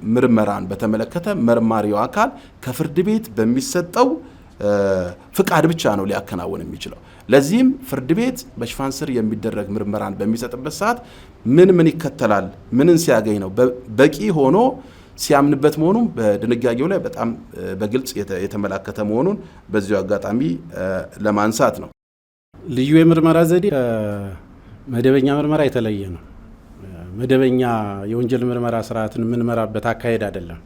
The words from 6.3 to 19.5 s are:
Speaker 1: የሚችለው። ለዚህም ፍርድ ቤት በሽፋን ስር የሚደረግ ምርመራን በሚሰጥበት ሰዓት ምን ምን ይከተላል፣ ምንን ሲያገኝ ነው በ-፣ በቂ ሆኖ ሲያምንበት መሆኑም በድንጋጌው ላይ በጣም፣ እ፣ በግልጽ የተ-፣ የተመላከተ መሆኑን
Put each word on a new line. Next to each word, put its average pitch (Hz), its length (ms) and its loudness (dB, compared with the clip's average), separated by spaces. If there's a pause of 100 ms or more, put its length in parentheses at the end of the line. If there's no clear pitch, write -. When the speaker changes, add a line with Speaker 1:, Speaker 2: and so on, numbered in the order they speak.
Speaker 1:
የሚችለው። - 400 -14 (280)
ለዚህም 160 400 4 (140)
ፍርድ 131 300 -6
ቤት 247 260 0 (160)
በሽፋን 135 380 -6
ስር 143 180 -8
የሚደረግ 110 580 -4
ምርመራን 101 460 -4
በሚሰጥበት 120 600 -4
ሰዓት 233 240 -2 (460)
ምን 165 260 8
ምን 175 160 6
ይከተላል፣ 117 600 0 (260)
ምንን 156 260 6
ሲያገኝ 113 400 2
ነው 95 120 -6
በ-፣ 123 160 4 (260)
በቂ 135 240 4 (160)
ሆኖ 147 240 4 (640)
ሲያምንበት 143 580 2
መሆኑም 196 340 2
በድንጋጌው 117 800 0
ላይ 190 120 -2
በጣም፣ - 280 -6 (240)
እ፣ 92 220 -8
በግልጽ 107 380 -4
የተ-፣ 98 280 -6
የተመላከተ 98 640 -6
መሆኑን 131 320 0 (320)